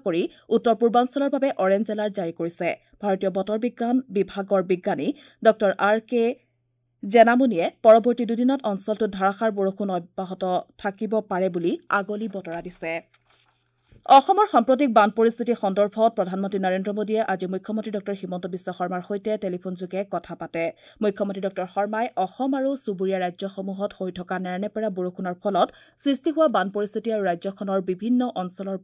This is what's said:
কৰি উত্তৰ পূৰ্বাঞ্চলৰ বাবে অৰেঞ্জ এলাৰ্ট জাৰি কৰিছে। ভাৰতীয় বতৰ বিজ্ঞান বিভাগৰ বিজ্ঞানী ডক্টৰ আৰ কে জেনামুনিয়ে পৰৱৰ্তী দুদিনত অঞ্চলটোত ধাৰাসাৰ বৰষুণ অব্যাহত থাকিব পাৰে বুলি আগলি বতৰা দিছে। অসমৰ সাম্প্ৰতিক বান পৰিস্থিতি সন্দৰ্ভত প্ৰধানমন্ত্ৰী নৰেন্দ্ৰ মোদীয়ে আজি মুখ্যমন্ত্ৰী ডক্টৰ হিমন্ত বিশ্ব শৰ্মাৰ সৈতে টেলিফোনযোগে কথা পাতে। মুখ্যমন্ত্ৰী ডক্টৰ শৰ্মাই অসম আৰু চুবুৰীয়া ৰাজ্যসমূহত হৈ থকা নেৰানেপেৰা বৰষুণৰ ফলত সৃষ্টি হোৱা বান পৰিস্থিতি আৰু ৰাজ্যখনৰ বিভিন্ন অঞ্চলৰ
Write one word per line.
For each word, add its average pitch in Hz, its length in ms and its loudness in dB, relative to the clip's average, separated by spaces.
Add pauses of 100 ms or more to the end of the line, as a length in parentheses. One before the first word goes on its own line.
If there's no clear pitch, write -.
কৰি 175 160 0 (320)
উত্তৰ 226 260 4
পূৰ্বাঞ্চলৰ 247 540 2
বাবে 269 140 0 (160)
অৰেঞ্জ 196 300 2
এলাৰ্ট 214 240 -2
জাৰি 165 220 -4
কৰিছে। 170 280 -4 (340)
ভাৰতীয় 196 340 0
বতৰ 208 280 -2
বিজ্ঞান 240 320 -2 (200)
বিভাগৰ 196 460 0 (100)
বিজ্ঞানী 175 360 -2 (380)
ডক্টৰ 214 260 4 (160)
আৰ 214 100 2 (120)
কে 233 140 2 (800)
জেনামুনিয়ে 226 640 6 (180)
পৰৱৰ্তী 233 440 8
দুদিনত 247 320 0 (100)
অঞ্চলটোত 208 460 -2
ধাৰাসাৰ 202 420 0
বৰষুণ 196 380 -2
অব্যাহত 185 480 -8 (380)
থাকিব 202 300 -6 (180)
পাৰে 190 240 0
বুলি 170 180 0 (260)
আগলি 208 360 -6
বতৰা 170 320 -10
দিছে। 170 260 -8 (1160)
অসমৰ 370 480 8
সাম্প্ৰতিক 262 420 4
বান 214 120 8 (100)
পৰিস্থিতি 226 440 2
সন্দৰ্ভত 208 560 2
প্ৰধানমন্ত্ৰী 190 460 -2
নৰেন্দ্ৰ 190 340 -2
মোদীয়ে 214 240 0 (100)
আজি 185 220 -4
মুখ্যমন্ত্ৰী 214 420 -6
ডক্টৰ 202 240 -6
হিমন্ত 180 240 -8 (100)
বিশ্ব 180 140 -10 (100)
শৰ্মাৰ 180 300 -6
সৈতে 208 360 -4
টেলিফোনযোগে 185 560 -8 (140)
কথা 170 260 -8
পাতে। 165 220 -6 (400)
মুখ্যমন্ত্ৰী 196 440 -2
ডক্টৰ 190 280 -6
শৰ্মাই 214 320 -2 (180)
অসম 247 340 -4
আৰু 269 120 0 (140)
চুবুৰীয়া 190 400 -2
ৰাজ্যসমূহত 196 760 -8
হৈ 185 200 -6
থকা 185 260 -8
নেৰানেপেৰা 202 440 -6 (100)
বৰষুণৰ 180 440 -6
ফলত 190 260 2 (340)
সৃষ্টি 277 340 0
হোৱা 311 200 4
বান 190 100 2 (100)
পৰিস্থিতি 208 400 -4
আৰু 202 140 -2
ৰাজ্যখনৰ 196 500 -2 (100)
বিভিন্ন 226 300 0 (220)
অঞ্চলৰ 190 420 -8